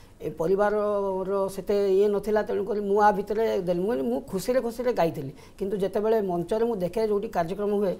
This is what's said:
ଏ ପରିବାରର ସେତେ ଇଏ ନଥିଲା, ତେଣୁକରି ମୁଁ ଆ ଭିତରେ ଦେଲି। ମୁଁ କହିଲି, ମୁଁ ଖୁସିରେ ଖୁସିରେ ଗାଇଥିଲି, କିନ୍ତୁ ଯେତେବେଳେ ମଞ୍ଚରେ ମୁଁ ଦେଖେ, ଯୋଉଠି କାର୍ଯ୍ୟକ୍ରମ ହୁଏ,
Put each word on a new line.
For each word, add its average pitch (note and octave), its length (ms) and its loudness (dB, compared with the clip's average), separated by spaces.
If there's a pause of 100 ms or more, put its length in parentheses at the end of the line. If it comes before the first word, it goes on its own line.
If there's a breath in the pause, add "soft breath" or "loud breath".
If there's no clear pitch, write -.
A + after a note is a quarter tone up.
(220 loud breath)
ଏ D#3+ 80 -6
ପରିବାରର G3 1160 0
ସେତେ G3 460 0
ଇଏ G3+ 140 6
ନଥିଲା, G#3 340 0
ତେଣୁକରି G3+ 380 -2
ମୁଁ G3+ 220 2
ଆ G#3 100 8
ଭିତରେ G#3 500 0
ଦେଲି। F3 180 0
ମୁଁ F#3 80 -2
କହିଲି, B3+ 160 -2
ମୁଁ B3 180 -2
ଖୁସିରେ B3 400 -2
ଖୁସିରେ A#3 320 -2
ଗାଇଥିଲି, D#3+ 400 -2 (260 loud breath)
କିନ୍ତୁ G3+ 180 -4
ଯେତେବେଳେ G#3+ 440 0
ମଞ୍ଚରେ F#3+ 440 0
ମୁଁ A#3 100 0
ଦେଖେ, F#3+ 320 -2
ଯୋଉଠି G#3 200 0
କାର୍ଯ୍ୟକ୍ରମ G3 460 -2
ହୁଏ, G3+ 260 0